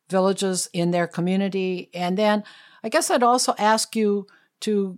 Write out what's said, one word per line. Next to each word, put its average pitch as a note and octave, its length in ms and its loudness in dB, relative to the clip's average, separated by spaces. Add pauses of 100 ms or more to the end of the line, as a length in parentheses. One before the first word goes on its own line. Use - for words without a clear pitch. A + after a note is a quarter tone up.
villages F#3+ 640 0
in F3 180 0
their F3 160 0
community? F#3 840 -2
And F3+ 240 -2
then G#3 260 2 (400)
I A3+ 60 -8
guess E4 200 0
I'd D4 140 2
also B3 340 2
ask A3 380 0
you G#3 320 0 (320)
to G3 380 -2